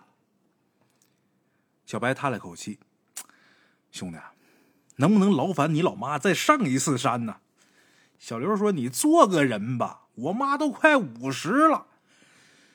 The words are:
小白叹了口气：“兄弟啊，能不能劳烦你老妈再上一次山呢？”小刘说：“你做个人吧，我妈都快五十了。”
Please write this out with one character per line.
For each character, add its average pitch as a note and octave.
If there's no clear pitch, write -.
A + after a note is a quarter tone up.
小 A2
白 A#2+
叹 C3+
了 G2+
口 F2
气 -
：“兄 F2+
弟 D#2+
啊， -
能 E3+
不 G#3
能 G3
劳 F#3
烦 D3+
你 D3+
老 F#3
妈 C#3+
再 F#3
上 C#4
一 B2+
次 C3+
山 A#2+
呢？” G#2+
小 A2+
刘 G3
说 G#3
：“你 B2
做 D4+
个 D#3+
人 A#2
吧， -
我 C#3+
妈 C#4
都 D4
快 D4+
五 C3
十 A#3
了。” -